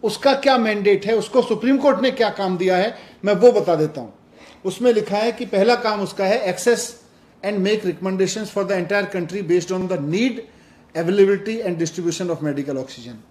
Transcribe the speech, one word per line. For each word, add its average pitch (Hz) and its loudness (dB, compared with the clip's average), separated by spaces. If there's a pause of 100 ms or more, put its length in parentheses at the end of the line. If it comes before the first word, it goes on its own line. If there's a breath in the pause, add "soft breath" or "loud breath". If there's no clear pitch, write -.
उसका 269 2
क्या 269 2
mandate 208 2
है, 220 2
उसको 233 2
सुप्रीम 233 0
कोर्ट 269 2
ने 254 2
क्या 233 0
काम 185 -2
दिया 185 2
है, 214 -2 (260 loud breath)
मैं 202 2
वो 226 8
बता 170 2
देता 156 -2
हूँ। - -14 (500 loud breath)
उसमें 233 2
लिखा 208 0
है 226 0
कि 226 -8
पहला 208 4
काम 214 -2
उसका 190 -4
है, 196 0
"Access 233 2 (640 soft breath)
and 208 -2
make 214 0
recommendations 185 -2 (120)
for 190 -2
the 180 -2
entire 196 -2
country 180 -6
based 175 0
on 185 -4
the 180 -2
need, 185 0 (640 soft breath)
availability 196 2
and 180 -2
distribution 170 -4
of 165 -4
medical 143 -6
oxygen।" 123 -10 (160)